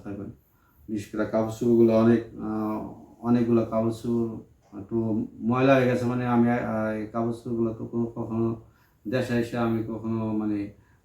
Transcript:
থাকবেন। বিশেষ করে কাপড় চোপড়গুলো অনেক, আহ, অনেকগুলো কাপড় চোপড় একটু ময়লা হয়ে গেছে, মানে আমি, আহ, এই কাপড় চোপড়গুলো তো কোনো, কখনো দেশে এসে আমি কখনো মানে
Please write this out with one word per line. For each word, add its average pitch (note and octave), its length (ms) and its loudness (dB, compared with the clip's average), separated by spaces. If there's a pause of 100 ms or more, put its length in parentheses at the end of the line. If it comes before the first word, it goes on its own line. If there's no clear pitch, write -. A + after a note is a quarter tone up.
থাকবেন। G2+ 260 -10 (580)
বিশেষ G#2+ 240 -8
করে G#2+ 140 -2
কাপড় A2 240 0
চোপড়গুলো A2+ 480 6
অনেক, A2+ 260 6 (140)
আহ, G#2+ 560 -6 (240)
অনেকগুলো A#2 480 2
কাপড় A2+ 260 0
চোপড় A#2 880 -6
একটু A2+ 480 -2 (120)
ময়লা C3 340 4
হয়ে B2+ 120 4
গেছে, B2 180 2
মানে B2 220 -2
আমি, A#2+ 240 4
আহ, A2+ 400 -2
এই G#2+ 160 -6
কাপড় A#2 260 -4
চোপড়গুলো A2+ 420 -4
তো A#2 120 -10
কোনো, A#2 200 -4
কখনো A2+ 560 -4 (460)
দেশে A#2+ 260 -2
এসে A#2+ 240 -2
আমি A2+ 300 0
কখনো A2 440 -4
মানে G#2 420 -4 (300)